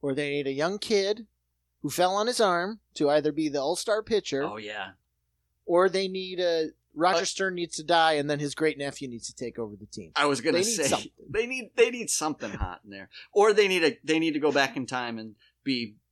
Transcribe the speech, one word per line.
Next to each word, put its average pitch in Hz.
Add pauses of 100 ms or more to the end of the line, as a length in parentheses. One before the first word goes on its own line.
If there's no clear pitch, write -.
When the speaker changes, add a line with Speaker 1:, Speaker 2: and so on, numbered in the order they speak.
Speaker 1:
or 139
they 143
need 143
a 135
young 165
kid 214 (560)
who 147
fell 180
on 208
his 240
arm 190 (140)
to 147
either 151
be 156
the 139
all-star 180
pitcher, 190
Speaker 2:
Oh, 107
yeah. 104 (760)
Speaker 1:
or 180
they 190
need 185
a, 165 (260)
Roger 170
Speaker 2:
Uh, -
Speaker 1:
Stern 190
needs 170
to 160
die, 160
and 147
then 143
his 147
great 156
nephew 139
needs 117
to -
take 120
over 107
the 104
team. 85
Speaker 2:
I 147
was 139
gonna 160
Speaker 1:
They 185
need 226
Speaker 2:
say, 160
Speaker 1:
something. - (180)
Speaker 2:
they 208
need, 247
they 247
need 240
something 151
hot 92
in 107
there, 98 (240)
or 214
they 208
need 185
a, 147
they 160
need 160
to 147
go 143
back 135
in 131
time 120
and 110 (300)
be 120 (160)